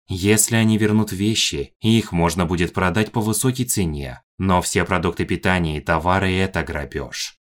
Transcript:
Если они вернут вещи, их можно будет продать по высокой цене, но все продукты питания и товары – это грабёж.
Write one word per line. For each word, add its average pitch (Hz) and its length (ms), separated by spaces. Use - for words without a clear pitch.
Если 104 480
они 110 220
вернут 107 340
вещи, 95 680
их 110 320
можно 85 340
будет 85 280
продать 92 380
по 113 100
высокой 123 440
цене, 73 560
но 92 240
все 87 240
продукты 90 400
питания 87 520
и 73 40
товары – 90 540
это 95 280
грабёж. - 760